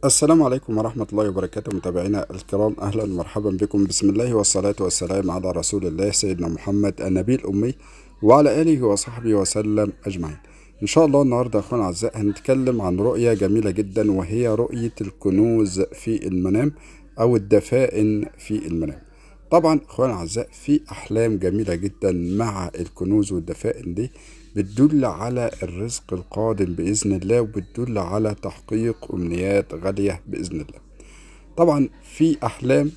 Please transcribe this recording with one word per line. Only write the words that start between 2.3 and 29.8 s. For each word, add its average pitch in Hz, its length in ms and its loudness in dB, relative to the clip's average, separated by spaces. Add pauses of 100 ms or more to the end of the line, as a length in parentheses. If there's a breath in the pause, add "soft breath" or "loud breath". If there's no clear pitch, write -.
الكرام، 101 500 -2
أهلًا 101 220 -4
ومرحبًا 101 460 -4
بكم. 101 360 0
بسم 95 240 2
الله 117 240 0
والصلاة 101 460 2
والسلام 92 520 -2
على 90 200 -4
رسول 90 360 -2
الله 90 240 -2
سيدنا 92 360 -2
محمد 98 540 -2
النبي 95 340 0
الأمي 107 380 0 (500 loud breath)
وعلى 135 380 6
آله 156 220 2
وصحبه 117 500 0
وسلم 104 600 0 (120)
أجمعين. 85 320 -6 (440 soft breath)
إن 104 60 -4
شاء 160 180 6
الله 143 160 4
النهاردة 123 380 2
يا 98 40 -4
أخوان 120 180 -2
الأعزاء 95 360 -2
هنتكلم 123 640 0
عن 90 160 0
رؤية 117 360 2
جميلة 101 380 2
جدًا، 104 400 0
وهي 98 360 0
رؤية 117 540 -2
الكنوز 101 800 2
في - 460 -4
المنام 95 440 0 (480 loud breath)
أو 120 160 4
الدفائن 107 880 2 (120)
في - 300 -6
المنام. 78 320 -4 (520 soft breath)
طبعًا 160 280 4 (100)
أخوان 131 200 0
الأعزاء 95 420 -6
في - 300 0 (100)
أحلام 110 460 -2
جميلة 95 380 -2
جدًا 98 360 -2
مع 92 680 -2
الكنوز 98 520 0
والدفائن 87 640 -6
دي 117 180 -4 (440 loud breath)
بتدل 123 500 2
على 117 460 -4 (120)
الرزق 95 500 -8
القادم 98 600 -2
بإذن 98 400 0
الله، 98 280 0
وبتدل 110 560 -6
على 101 440 -2
تحقيق 113 720 -6
أمنيات 92 600 0
غالية 95 540 -2